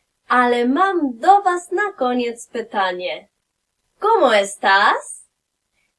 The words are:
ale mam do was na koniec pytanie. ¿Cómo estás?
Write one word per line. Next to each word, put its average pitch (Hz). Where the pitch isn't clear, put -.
ale 247
mam 302
do 381
was 359
na 392
koniec 247
pytanie. 185
¿Cómo 381
estás? 208